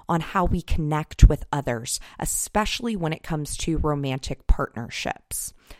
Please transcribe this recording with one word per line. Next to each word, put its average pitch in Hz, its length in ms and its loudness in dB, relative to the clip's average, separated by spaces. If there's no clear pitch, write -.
on 165 120 2
how 180 240 0
we 175 180 0
connect 156 600 4
with - 280 6
others, 131 460 -2
especially - 760 -2
when 170 180 -2
it - 120 -6
comes 151 320 -4
to 160 220 0
romantic 139 680 -2
partnerships. - 1040 -4